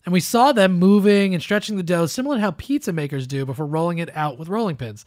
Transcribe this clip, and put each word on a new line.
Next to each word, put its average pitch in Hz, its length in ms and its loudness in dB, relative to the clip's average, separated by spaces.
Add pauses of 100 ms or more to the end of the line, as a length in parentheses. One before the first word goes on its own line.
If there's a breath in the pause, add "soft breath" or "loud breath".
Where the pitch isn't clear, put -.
and 175 80 -2
we 185 60 4
saw 247 320 4
them 190 220 4
moving 196 600 4
and 165 80 -2
stretching 208 360 -4
the 185 60 -4
dough, 170 220 0
similar 262 300 -2
to 214 60 -2
how 202 100 0
pizza 269 420 -4
makers 143 320 -4
do 135 180 -6
before 135 220 -6
rolling 165 320 -2
it 165 180 -8
out 151 220 -4
with 160 120 -12
rolling 202 260 -4
pins. 113 320 -12